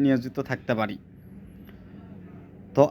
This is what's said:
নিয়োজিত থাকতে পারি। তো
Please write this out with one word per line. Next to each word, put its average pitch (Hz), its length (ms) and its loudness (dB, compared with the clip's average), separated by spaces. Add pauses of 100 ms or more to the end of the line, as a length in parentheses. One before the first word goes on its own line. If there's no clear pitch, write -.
নিয়োজিত 131 320 0 (120)
থাকতে 127 300 -2
পারি। 104 160 -2 (1800)
তো 139 160 8